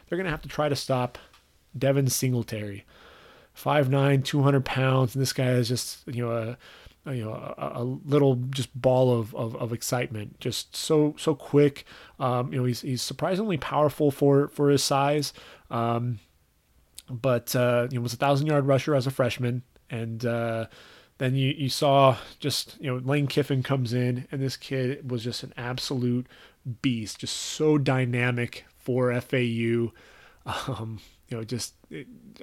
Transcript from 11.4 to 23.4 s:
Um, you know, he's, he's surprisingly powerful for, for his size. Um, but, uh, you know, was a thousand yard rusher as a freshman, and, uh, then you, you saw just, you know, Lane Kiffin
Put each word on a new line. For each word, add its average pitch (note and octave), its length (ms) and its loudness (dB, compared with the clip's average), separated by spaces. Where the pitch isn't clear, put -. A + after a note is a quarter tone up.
Um, B2+ 340 -2
you C#3 60 -2
know, B2 60 0
he's, B2 160 -2
he's B2+ 200 -4
surprisingly F3+ 560 -2
powerful C#3+ 540 2
for, C#3 380 4
for C#3+ 200 2
his C#3+ 140 4
size. C#3+ 500 0
Um, A#2 480 -2
but, B2 460 -2
uh, B2 340 2
you C3 80 -4
know, A#2+ 60 -2
was A#2+ 100 -6
a A#2+ 40 -10
thousand C#3+ 300 2
yard D3 180 2
rusher C#3 300 2
as B2+ 120 2
a C#3 40 -2
freshman, B2 520 -2
and, A2+ 360 -6
uh, A#2 420 -2
then C3 180 0
you, C3+ 220 2
you C3+ 120 -2
saw C#3 480 6
just, - 420 -6
you D3+ 100 -4
know, B2+ 60 -2
Lane C#3 300 0
Kiffin C3+ 360 0